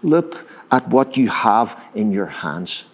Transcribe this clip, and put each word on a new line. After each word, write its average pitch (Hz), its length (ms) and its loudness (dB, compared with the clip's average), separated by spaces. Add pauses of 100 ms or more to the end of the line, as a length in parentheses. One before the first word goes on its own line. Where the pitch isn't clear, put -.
Look 165 440 0 (240)
at 127 200 0
what 131 260 2
you 127 140 2
have 113 500 0 (160)
in 107 160 0
your 95 140 -2
hands. 87 580 -10 (100)